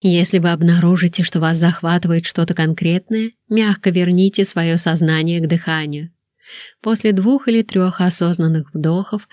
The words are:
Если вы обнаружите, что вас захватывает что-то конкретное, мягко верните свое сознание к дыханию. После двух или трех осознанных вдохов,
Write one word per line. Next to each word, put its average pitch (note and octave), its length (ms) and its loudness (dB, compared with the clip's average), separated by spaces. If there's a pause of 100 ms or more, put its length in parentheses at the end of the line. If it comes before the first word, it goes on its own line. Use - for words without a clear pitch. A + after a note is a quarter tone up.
Если F3 360 2
вы E3+ 140 2
обнаружите, E3+ 720 2
что - 160 -2
вас D#3+ 180 0
захватывает E3+ 680 0
что-то E3+ 280 -2
конкретное, E3+ 800 -2 (180)
мягко G#3+ 400 0
верните F3+ 560 2
свое E3 320 -2
сознание E3 640 0
к E3 60 -4
дыханию. D#3 640 -4 (680)
После A3 320 0
двух A#3 340 0
или A3+ 160 2
трех F#3 360 -2
осознанных E3+ 720 0
вдохов, E3+ 600 -4